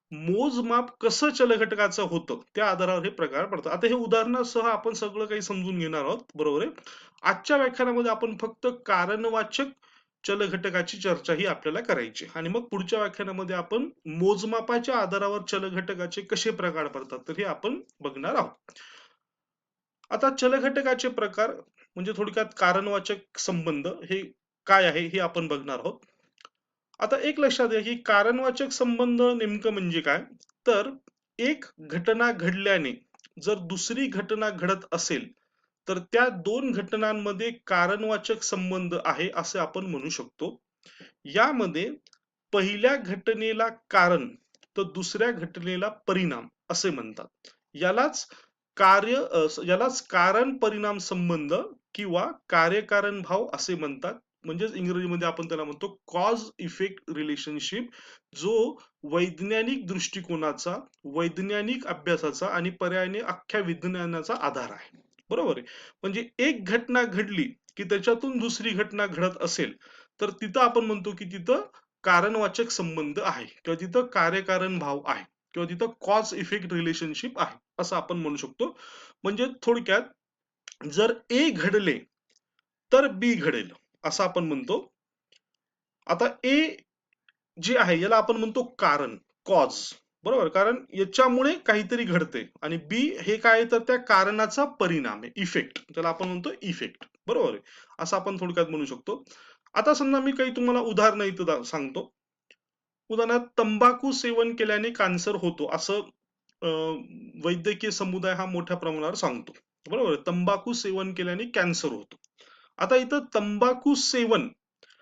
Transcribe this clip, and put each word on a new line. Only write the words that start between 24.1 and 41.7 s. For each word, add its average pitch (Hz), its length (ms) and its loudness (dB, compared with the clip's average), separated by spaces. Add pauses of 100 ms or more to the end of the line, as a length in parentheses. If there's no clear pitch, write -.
काय 196 200 8
आहे, 160 220 2
हे 170 120 -2
आपण 170 280 -2
बघणार 139 320 -4
आहोत. 151 200 -8 (1000)
आता 240 180 2
एक 294 220 -2
लक्षात 262 280 4
घ्या 220 140 2
की 226 140 -4
कारणवाचक 240 720 2
संबंध 240 520 2
नेमकं 220 520 2
म्हणजे 175 280 0
काय, 156 220 0 (440)
तर 226 220 4 (500)
एक 285 260 0 (140)
घटना 180 520 0
घडल्याने 180 600 0 (520)
जर 196 100 0
दुसरी 196 540 -4
घटना 214 420 -2
घडत 185 420 -2
असेल, 160 400 -4 (560)
तर 185 120 -2
त्या 233 300 2
दोन 220 420 -4
घटनांमध्ये 214 800 -2 (160)
कारणवाचक 208 760 0
संबंध 185 540 -4 (100)
आहे 156 300 0
असे 170 240 -4
आपण 180 260 -4
म्हणू 156 240 -6
शकतो. - 520 -8 (640)
यामध्ये 202 680 0 (600)